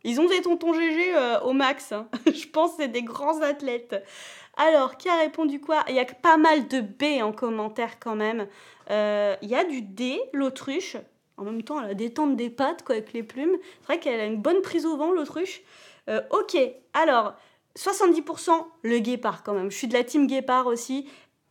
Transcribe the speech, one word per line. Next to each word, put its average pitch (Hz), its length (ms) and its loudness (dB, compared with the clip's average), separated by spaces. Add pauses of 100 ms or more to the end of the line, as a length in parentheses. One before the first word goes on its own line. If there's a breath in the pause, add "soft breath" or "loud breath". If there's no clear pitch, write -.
Ils 240 160 0
ont 349 60 6
des 359 140 2
tontons 339 320 2
G 330 200 0
G, 349 200 0
euh, 247 280 2
au 254 100 0
max, 277 400 0
hein. 214 160 -8 (100)
<laughs> - 80 -2
Je - 220 2
pense 320 240 2
que 320 120 -6
c'est 269 40 0
des 240 160 -4
grands 285 380 -2
athlètes. 254 600 -4 (540 loud breath)
Alors, 285 420 4
qui 359 120 -4
a 339 80 4
répondu 302 420 0
quoi ? 302 300 0
Il 262 60 0
y 254 40 2
a 254 60 2
pas 320 320 4
mal 311 300 6
de 262 140 -2
B 262 400 -2
en 214 120 -2
commentaire 220 680 -6
quand 220 160 -6
même. 214 320 -2 (440 loud breath)
Euh, 208 500 0
il 208 80 -8
y 240 60 0
a 339 80 4
du 277 180 -4
D, 240 380 -6 (140)
l'autruche. 269 640 -4 (400)
En 196 60 -12
même 220 200 -8
temps, 294 180 -6
elle 202 100 -6
a - 20 -6
des 226 200 -6
tentes 285 220 0
des 233 140 -4
pattes, 277 340 -4
quoi, 247 120 -2
avec 220 180 -8
les 233 100 -6
plumes. 311 380 -2
C'est - 240 -20
vrai 320 140 -2
qu'elle 247 200 -2
a 214 60 -2
une 214 160 -4
bonne 359 200 2
prise 330 240 -2
au 320 120 -2
vent, 311 140 0
l'autruche. 339 500 -4 (480 loud breath)
Euh, 220 120 -2 (100)
ok, 370 260 0 (360)
alors, 269 400 4 (420 soft breath)
soixante-dix 359 460 2
pour 320 180 -8
cent 330 280 0 (160)
le 233 160 2
guépard 233 440 -2
quand 208 100 -4
même. 196 180 -2
Je - 60 -10
suis 262 100 -6
de 220 60 -4
la 240 100 4
team 277 240 4
guépard 262 400 2
aussi. 262 420 -4 (420 loud breath)